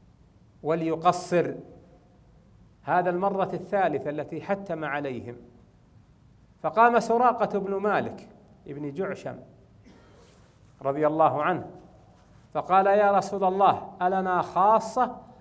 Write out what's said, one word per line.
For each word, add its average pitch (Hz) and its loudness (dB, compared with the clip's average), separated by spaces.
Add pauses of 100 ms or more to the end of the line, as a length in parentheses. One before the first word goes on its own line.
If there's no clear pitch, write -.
(640)
وليقصر". 165 0 (1300)
هذا 175 0
المرة 190 -2
الثالثة 160 -2
التي 151 -8
حتم 185 -6
عليهم، 135 -6 (1300)
فقام 233 4
سراقة 233 2
بن 196 -4
مالك 190 -2 (400)
ابن 143 -10
جعشم 165 -8 (1500)
رضي 143 0
الله 151 2
عنه، 165 -2 (840)
فقال: 185 2
"يا 202 4
رسول 190 0
الله، 190 2 (100)
ألنا 185 0
خاصة 220 2 (200)